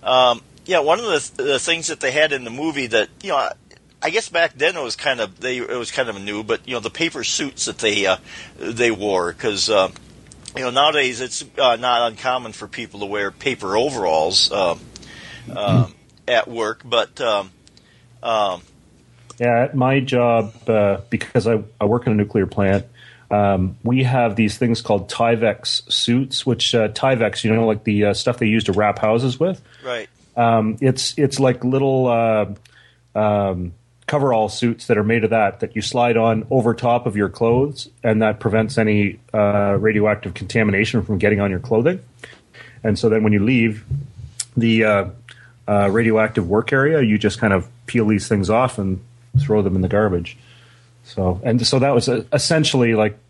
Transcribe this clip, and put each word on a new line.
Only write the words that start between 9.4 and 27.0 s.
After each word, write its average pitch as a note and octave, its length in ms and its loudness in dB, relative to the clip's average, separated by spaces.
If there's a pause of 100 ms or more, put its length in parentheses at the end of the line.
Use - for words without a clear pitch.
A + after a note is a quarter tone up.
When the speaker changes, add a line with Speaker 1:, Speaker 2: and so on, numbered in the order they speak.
Speaker 1:
uh, F#2+ 200 2 (680)
you C3+ 60 -8
know, B2+ 80 -4
nowadays C3+ 520 0
it's, B2+ 220 -10 (140)
uh, B2+ 200 4
not A#2+ 340 0
uncommon B2 400 -6
for G#2+ 160 -16
people G#2 340 -14
to G#2 40 -6
wear G2+ 260 -4
paper G#2 440 -4
overalls, F#2+ 760 0
uh, F2+ 240 0 (800)
um, G#2 380 0 (340)
at A#2+ 200 0
work, A2+ 380 -6
but, A#2 360 -2
um, G#2 300 -2 (720)
um, G#2 380 -2 (760)
Speaker 2:
Yeah, A#2+ 240 2
at C#3+ 120 -4
my C3 240 2
job, A#2+ 540 0 (160)
uh, G2+ 280 2 (120)
because - 380 -2
I, A2 140 2 (200)
I G#2 40 0
work A#2 220 0
in A2 60 2
a - 20 2
nuclear G2+ 320 0
plant, G2 380 0 (440)
um, G2 540 2
we B2+ 200 0
have B2 320 0
these G#2+ 220 0
things A#2 240 0
called G2 280 -2
Tyvek A#2 560 0 (260)
suits, - 540 -2
which, - 280 0
uh, A2 160 2
Tyvek, A#2 540 -2